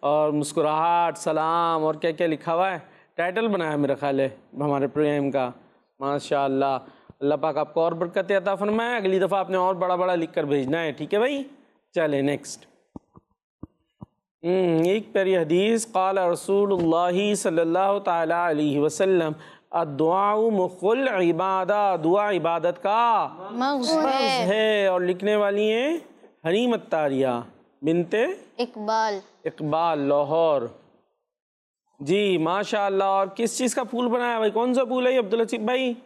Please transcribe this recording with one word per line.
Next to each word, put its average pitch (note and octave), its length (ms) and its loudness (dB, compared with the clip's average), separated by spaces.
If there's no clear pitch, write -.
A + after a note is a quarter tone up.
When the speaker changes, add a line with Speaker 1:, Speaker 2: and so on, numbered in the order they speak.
Speaker 1:
اور D3+ 320 2
مسکراہٹ، D#3 840 0
سلام D#3+ 680 0
اور D#3 100 0
کیا E3 160 -2
کیا E3 160 -2
لکھا D#3+ 280 -2
ہوا F#3 180 0
ہے، E3+ 60 -6
ٹائٹل F#3 340 -2
بنایا E3 280 -2
میرا C#3 180 0
خیال C#3 260 -2
ہے C3+ 80 0
ہمارے C#3+ 320 -2
پروگرام D3 440 0
کا، B2+ 200 -2
ماشاءاللہ۔ C#3 760 -2
اللہ C#3+ 140 0
پاک D3+ 220 -2
آپ D3+ 180 -4
کو E3+ 60 0
اور E3+ 120 2
برکت F3 380 -4
عطا G3 240 0
فرمائے۔ A3 420 -2
اگلی F#3+ 220 0
دفعہ F#3+ 220 2
آپ F#3 100 -4
نے F#3+ 60 0
اور F#3 180 2
بڑا F3+ 220 0
بڑا F3+ 180 0
لکھ E3 200 -4
کر D#3+ 100 0
بھیجنا C#3+ 380 0
ہے، D#3 100 -2
ٹھیک D3+ 220 -6
ہے G3+ 40 2
بھائی؟ C#4 240 0
چلیں D3+ 280 0
next۔ - 440 -6
ہم، E3+ 420 2
ایک G3+ 280 0
پیاری F#3+ 240 2
حدیث، F#3+ 560 2
قال F#3+ 260 0
رسول G3 540 0
اللہ F3+ 640 2
صلی E3+ 260 0
اللہ F#3+ 440 2
تعالی E3+ 300 0
علیہ D3 300 0
وسلم، E3 520 2
الدعاء E3+ 680 0
مخ F#3 480 0
العبادہ، F#3+ 1200 2
دعا G3+ 260 2
عبادت E3+ 520 0
کا G#3+ 460 2
Speaker 2:
مغز C4 460 -2
Speaker 1:
مغز D#4 100 2
Speaker 2:
ہے۔ C4+ 400 0
Speaker 1:
ہے۔ G#3+ 400 2
اور F#3 140 2
لکھنے F#3 360 0
والی G#3 360 2
ہیں C#4 240 0
حریم A#3 240 2
اتاریہ C#3+ 540 0
بنت E3+ 320 0
Speaker 2:
اقبال۔ A3 600 -2
Speaker 1:
اقبال، D#3+ 540 -2
لاہور۔ C#3+ 640 2
جی، F#3 380 0
ماشاءاللہ۔ F#3+ 640 0
اور G3 300 2
کس A#3 240 -4
چیز B3+ 160 0
کا C4 100 -2
پھول A#3+ 240 -4
بنایا A#3+ 300 -2
بھائی؟ A3 120 2
کون A#3 240 0
سا C4 100 2
پھول B3 220 0
ہے B3+ 60 4
یہ C4 60 4
عبداللطیف A3+ 420 0
بھائی؟ B3 340 0